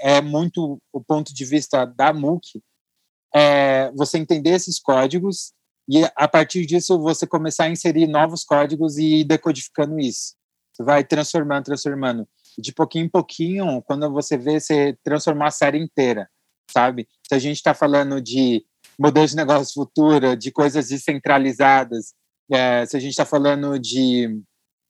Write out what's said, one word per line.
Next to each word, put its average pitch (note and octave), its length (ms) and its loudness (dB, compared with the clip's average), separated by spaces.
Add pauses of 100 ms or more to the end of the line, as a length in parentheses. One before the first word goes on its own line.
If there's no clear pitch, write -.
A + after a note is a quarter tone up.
é C#3+ 200 4
muito D3+ 580 -4 (140)
o C#3 80 -8
ponto D3+ 340 -4
de C3 100 -10
vista C#3 400 0
da C3+ 280 2
muc, D#3 300 -2 (920)
é C#3 580 4
você C#3 260 -2
entender D#3 320 0
esses F3+ 300 0
códigos C#3+ 720 0 (360)
e, D3+ 160 4 (120)
a D3 120 2
partir E3 380 2
disso, F3 320 0
você D#3+ 280 -2
começar D#3+ 380 -4
a D#3+ 60 -2
inserir E3 360 2
novos D#3 380 0
códigos D3 520 0
e D#3 240 2
ir D#3 40 0
decodificando D3+ 760 -2
isso. B2+ 360 -6 (380)
Você - 100 -14
vai C#3+ 220 2
transformando, D3 600 -2
transformando. C3+ 640 -4 (300)
De A#2+ 140 -12
pouquinho E3 320 -2
em E3 40 -4
pouquinho, E3+ 760 -4
quando D3 280 -4
você C#3+ 260 -4
vê, C#3+ 220 -2
você C#3+ 460 0
transformou D3+ 420 -2
a D3+ 40 2
série D3 280 0
inteira, B2+ 500 -2 (420)
sabe? B2 380 0 (200)
Se C#3+ 60 0
a C3+ 40 2
gente D3 240 -4
tá D3+ 120 2
falando C#3+ 460 0
de A#2+ 440 0 (340)
modelos D3 320 4
de D3 60 -8
negócio C#3+ 360 0
futuro, C#3+ 640 2
de A#2+ 140 -10
coisas C#3+ 380 0
descentralizadas, C3+ 1200 0 (380)
é, B2+ 340 2
se C3 120 -6
a C3 40 -2
gente C3 160 -8
tá D3 80 0
falando C#3+ 540 0
de, A#2+ 640 -2 (500)